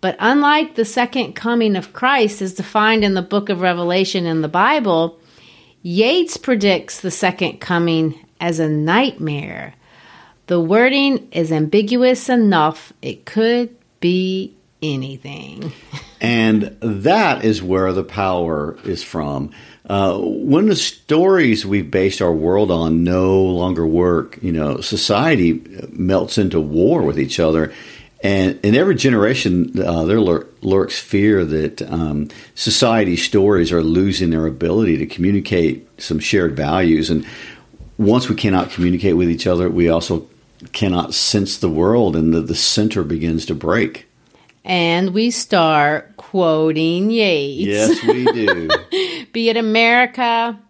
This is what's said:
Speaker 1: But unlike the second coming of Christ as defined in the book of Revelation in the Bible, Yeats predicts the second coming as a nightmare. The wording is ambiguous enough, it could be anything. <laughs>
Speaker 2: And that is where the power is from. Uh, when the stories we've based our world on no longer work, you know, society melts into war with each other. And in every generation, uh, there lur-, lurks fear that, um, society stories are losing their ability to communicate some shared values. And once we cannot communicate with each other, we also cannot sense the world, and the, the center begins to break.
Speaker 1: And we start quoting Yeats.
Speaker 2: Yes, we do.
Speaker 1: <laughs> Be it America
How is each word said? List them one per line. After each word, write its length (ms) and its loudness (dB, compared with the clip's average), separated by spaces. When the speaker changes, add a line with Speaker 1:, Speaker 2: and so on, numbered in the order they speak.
Speaker 1:
But 180 -4
unlike 560 2
the 100 0
second 480 -4
coming 420 0
of 160 -6
Christ 500 0
as 120 -6
defined 500 0
in 120 2
the 60 0
book 280 -4
of 120 -2
Revelation 640 0
in 160 0
the 60 -2
Bible, 720 0
Yeats 560 0
predicts 640 0
the 100 -6
second 480 -4
coming 600 0
as 200 -4
a 100 0
nightmare. 1040 -2
The 120 0
wording 720 2
is 200 -2
ambiguous 760 2
enough, 720 2
it 240 -10
could 500 0
be 560 -2
anything. 960 -8
<laughs> 40 -20
Speaker 2:
And 600 2
that 640 0
is 180 2
where 300 0
the 100 -2
power 800 -2
is 180 -6
from. 500 -6
Uh, 280 0
when 500 0
the 80 2
stories 880 2
we've 240 -2
based 320 0
our 120 2
world 380 2
on 340 0
no 360 2
longer 460 0
work, 540 0
you 100 -4
know, 300 -2
society 840 0
melts 440 0
into 220 0
war 440 2
with 140 -2
each 220 -4
other. 320 0
And 420 0
in 120 4
every 200 2
generation, 840 0
uh, 220 0
there 160 2
lur-, 260 2
lurks 380 0
fear 460 2
that, 380 -4
um, 440 -4
society 600 0
stories 560 2
are 100 2
losing 480 2
their 160 0
ability 520 0
to 80 -4
communicate 840 -2
some 180 -4
shared 360 0
values. 540 0
And 160 -2
once 320 2
we 60 0
cannot 360 0
communicate 440 0
with 140 2
each 180 -2
other, 220 0
we 200 2
also 380 -2
cannot 400 -2
sense 440 -2
the 120 -2
world, 480 2
and 160 2
the, 80 2
the 140 -4
center 480 0
begins 420 -4
to 100 -4
break. 500 -4
Speaker 1:
And 480 0
we 180 0
start 840 0
quoting 920 0
Yeats. 540 0
Speaker 2:
Yes, 380 2
we 220 2
do. 440 0
Speaker 1:
<laughs> 40 -20
Be 180 0
it 60 0
America 1040 0